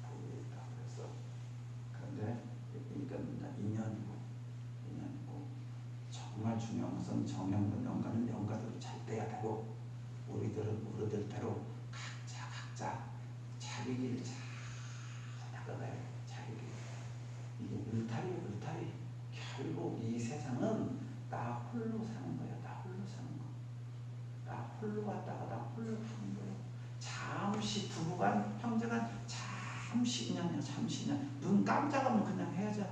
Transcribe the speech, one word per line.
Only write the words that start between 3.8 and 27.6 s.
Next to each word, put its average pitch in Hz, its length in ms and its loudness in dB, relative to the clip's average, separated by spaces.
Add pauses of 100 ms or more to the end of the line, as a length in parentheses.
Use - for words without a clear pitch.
인연이고 - 580 -4 (640)
정말 110 500 0
중요한 - 380 0
것은 - 280 2
정형근 101 600 4
영가는 - 420 4
영가대로 107 520 0
잘 - 260 -4
돼야 - 220 0
되고 - 480 0 (520)
우리들은 107 680 0
우리들대로 107 680 0 (300)
각자, - 580 -6
각자 - 560 -4 (540)
자기 123 380 0
길 123 260 2
잘 - 100 -4 (1300)
나가야 - 240 -2
돼. - 100 -4 (260)
자기 - 260 -6
길. - 1120 -6
이게 - 100 -2 (160)
울타리야, 113 420 2 (140)
울타리. 156 440 -2 (680)
결국 - 460 0
이 117 160 2
세상은 - 800 2 (300)
나 - 240 0 (180)
홀로 226 320 0
사는 - 340 -2
거야, - 260 -2
나 - 200 -4
홀로 - 220 -2
사는 - 220 -4 (100)
거. - 80 -4 (1000)
나 - 240 -2 (120)
홀로 208 240 0
왔다가 - 420 0
나 - 80 -2 (200)
홀로 226 200 0
가는 - 400 -2
거야. - 160 -4 (480)
잠시 208 920 0